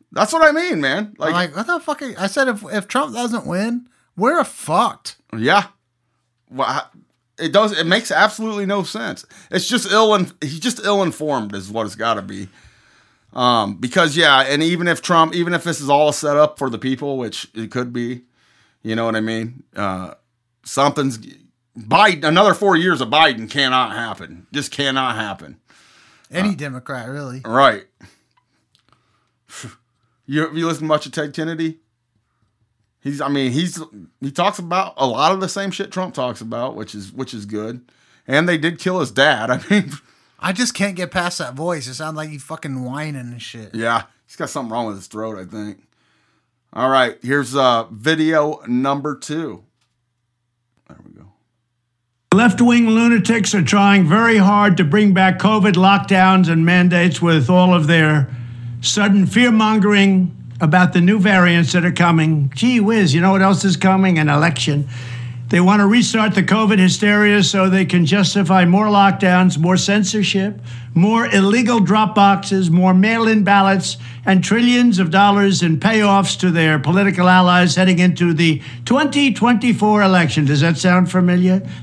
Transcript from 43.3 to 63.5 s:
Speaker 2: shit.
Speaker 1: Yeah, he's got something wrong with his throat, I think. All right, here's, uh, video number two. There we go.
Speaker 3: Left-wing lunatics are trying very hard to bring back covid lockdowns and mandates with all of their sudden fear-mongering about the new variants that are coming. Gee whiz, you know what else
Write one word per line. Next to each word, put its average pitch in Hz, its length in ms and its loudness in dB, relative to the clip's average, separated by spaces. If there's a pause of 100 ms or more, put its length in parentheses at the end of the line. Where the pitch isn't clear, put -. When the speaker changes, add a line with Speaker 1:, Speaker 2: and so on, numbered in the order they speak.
Speaker 2:
shit. 110 320 -18
Speaker 1:
Yeah, 113 300 -2 (220)
he's - 100 -20
got 151 140 -8
something 123 200 -10
wrong 117 180 -6
with 101 100 -10
his 92 100 -20
throat, 110 320 -12
I 92 100 -16
think. 104 300 -14 (920)
All 127 160 -2
right, 127 320 0
here's, 131 340 -4
uh, 123 340 2
video 151 800 -2
number 139 480 -4
two. 151 480 -12 (1300)
There - 160 -20
we - 80 -20
go. 92 140 -20 (1040)
Speaker 3:
Left-wing 240 560 4
lunatics 226 640 2
are 185 80 2
trying 202 420 4
very 220 320 4
hard 202 380 4
to 175 80 2
bring 202 300 4
back 185 260 2
covid 208 360 2
lockdowns 190 760 4
and 165 160 2
mandates 175 560 2
with 160 280 2
all 180 240 4
of 160 140 2
their 151 420 2 (520)
sudden 202 440 2
fear-mongering 208 1080 2 (300)
about 175 320 4
the 180 80 2
new 202 180 4
variants 180 540 4
that 175 120 2
are 180 60 2
coming. 160 600 2
Gee 240 260 0
whiz, 202 340 2
you 170 80 2
know 190 100 4
what 190 100 2
else 190 240 2